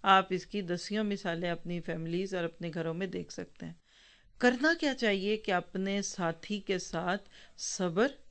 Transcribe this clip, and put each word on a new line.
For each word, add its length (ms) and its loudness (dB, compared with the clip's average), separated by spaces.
आप 280 8
इसकी 300 -4
दसियों 420 -2
मिसालें 460 -2
अपनी 300 -4
फैमिलीज 540 -2
और 100 -2
अपने 260 -6
घरों 240 -2
में 160 -4
देख 200 -8
सकते 360 -12
हैं। 100 -12
करना 340 4
क्या 200 0
चाहिए 420 2
कि 160 -2
अपने 520 0
साथी 640 -4
के 120 0
साथ 520 -4
सब्र? 520 2